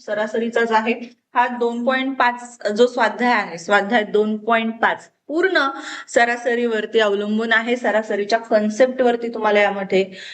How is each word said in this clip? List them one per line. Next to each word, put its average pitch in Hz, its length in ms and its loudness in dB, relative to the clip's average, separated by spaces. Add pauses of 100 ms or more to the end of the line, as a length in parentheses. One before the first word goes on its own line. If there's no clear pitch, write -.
सरासरीचाच 226 720 -2
आहे. 226 640 -2
हा 247 140 2
दोन 240 360 -4
पॉइंट 262 340 0
पाच 247 480 -2
जो 214 200 4
स्वाध्याय 240 460 0
आहे, 185 260 -2
स्वाध्याय 208 460 2
दोन 214 320 0
पॉइंट 226 440 0
पाच 185 300 -2 (160)
पूर्ण 330 420 0 (400)
सरासरीवरती 233 920 0
अवलंबून 214 540 0
आहे, 226 240 2
सरासरीच्या 220 600 0
कॉन्सेप्ट 262 640 2
वरती 233 320 0
तुम्हाला 214 260 2
यामध्ये, 196 520 0 (220)